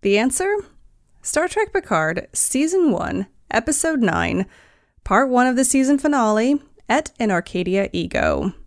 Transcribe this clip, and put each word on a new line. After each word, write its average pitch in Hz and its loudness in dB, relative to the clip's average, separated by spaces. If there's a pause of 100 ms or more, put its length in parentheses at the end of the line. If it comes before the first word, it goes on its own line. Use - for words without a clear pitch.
The 202 2
answer? 359 0 (640)
Star 320 -2
Trek 415 -2
Picard, 170 -2
season 320 0
one, 170 -4 (240)
episode 294 0
nine, 185 0 (580)
part 254 2
one 247 4
of 254 0
the 262 2
season 269 2
finale, 254 2 (300)
Et 285 0
in 220 0
Arcadia 180 -2
Ego. 170 -2 (140)